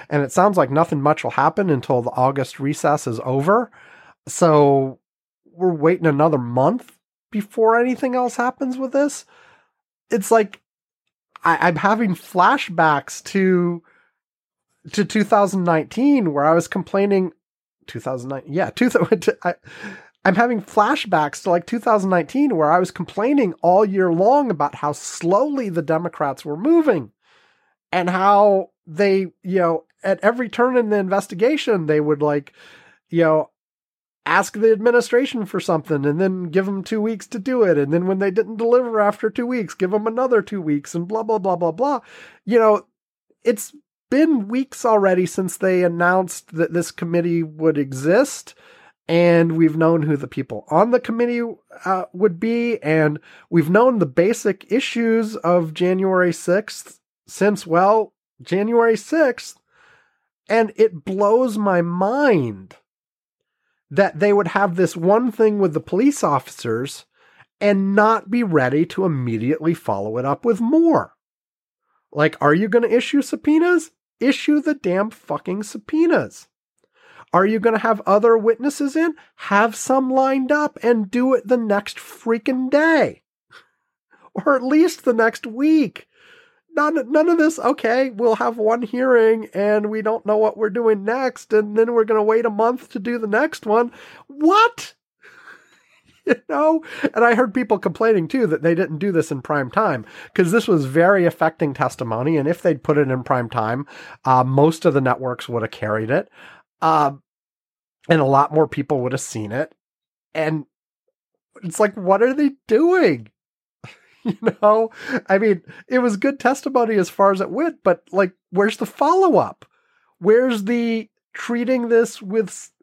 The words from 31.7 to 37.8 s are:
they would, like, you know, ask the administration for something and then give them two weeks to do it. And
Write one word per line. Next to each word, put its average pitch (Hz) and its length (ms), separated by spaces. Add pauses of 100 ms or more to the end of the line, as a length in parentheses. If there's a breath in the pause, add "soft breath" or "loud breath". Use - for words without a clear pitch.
they 151 120
would, 151 220
like, 147 320 (560 soft breath)
you 165 140
know, 156 260 (760)
ask 185 340
the 226 140
administration 240 720
for 190 120
something 151 480
and 147 140
then 185 300
give 185 160
them 196 180
two 220 160
weeks 214 280
to 247 120
do 247 240
it. 170 140
And 143 160